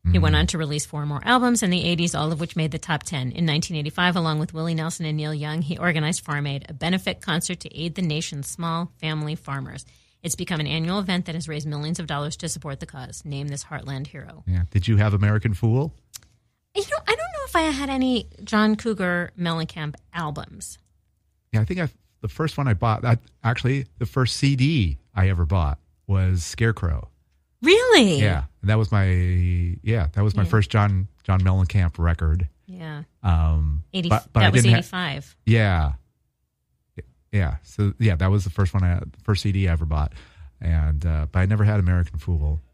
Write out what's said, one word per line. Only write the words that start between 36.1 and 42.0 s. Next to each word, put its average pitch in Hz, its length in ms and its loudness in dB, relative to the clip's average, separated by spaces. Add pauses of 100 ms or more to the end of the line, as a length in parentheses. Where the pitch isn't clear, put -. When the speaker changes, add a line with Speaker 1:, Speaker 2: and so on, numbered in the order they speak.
Speaker 2:
Yeah. 80 300 0
So, 101 360 -2
yeah, 104 180 4
that 92 140 2
was 101 140 2
the 92 60 -4
first 98 240 0
one, 95 100 2
I, 87 160 2
the - 220 -14
first 101 200 0
C 101 100 0
D 98 160 2
I 85 40 2
ever 80 140 0
bought. 76 260 -2 (480)
And, 78 460 2
uh, 76 240 0
but 92 80 0
I 92 80 4
never 104 180 2
had 107 160 4
American 87 380 0